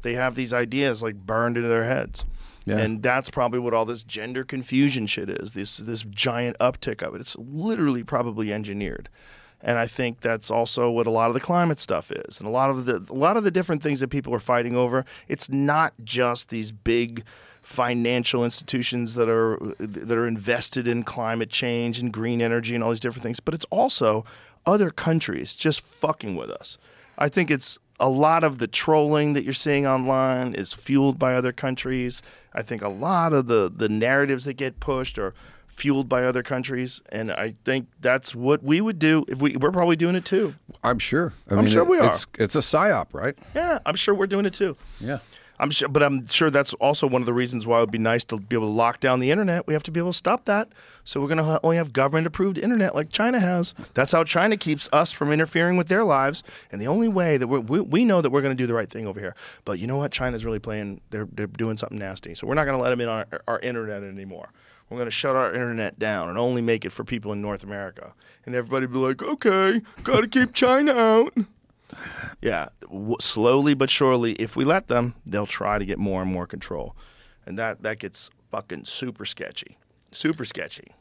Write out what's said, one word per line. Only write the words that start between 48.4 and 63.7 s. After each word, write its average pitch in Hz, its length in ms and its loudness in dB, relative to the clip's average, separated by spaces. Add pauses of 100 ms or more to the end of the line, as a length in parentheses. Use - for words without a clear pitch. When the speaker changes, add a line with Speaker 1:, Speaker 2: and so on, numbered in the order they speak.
Speaker 1:
able 110 120 0
to 107 40 0
lock 117 280 2
down 127 200 4
the 127 100 2
internet. 175 360 2
We 156 80 0
have 151 100 0
to - 60 -10
be 165 100 -2
able 175 120 -2
to 165 40 -2
stop 226 300 0
that. 214 220 2 (360)
So - 160 -6
we're 143 80 -2
gonna 160 160 2
ha-, 156 180 2
only 165 140 4
have 156 160 -2
government-approved 160 640 2
internet 214 380 0
like 156 160 -4
China 247 300 0
has. 180 340 0 (180)
That's 131 200 2
how 165 120 6
China 190 320 2
keeps 151 380 -2
us 160 180 4
from 147 180 -2
interfering 165 460 2
with 170 120 0
their 196 160 2
lives. 143 380 2 (300)
And 101 80 -8
the 107 60 -4
only 214 220 2
way 175 280 2
that 123 120 0
we're, 135 120 2
we, 120 200 0
we 185 260 2
know 196 160 6
that 143 80 2
we're 135 120 2
gonna 135 120 0
do 127 120 0
the 117 80 0
right 110 140 -2
thing 113 180 -8
over 98 140 -8
here. 92 140 -8 (320)
But 101 120 -4
you 98 80 -6
know 127 120 -2
what? 143 120 -2
China's 123 340 -4
really 113 140 -4
playing, 104 420 -8 (100)
they're, 107 200 -6
they're 104 160 -6
doing 110 320 -4
something - 200 -8
nasty. 95 360 -10
So - 120 -10
we're 123 80 -2
not 151 100 2
gonna 139 160 0
let 123 100 0
them 123 120 0
in 117 60 -2
our, 110 180 -4 (220)
our 113 120 -2
internet 110 420 -6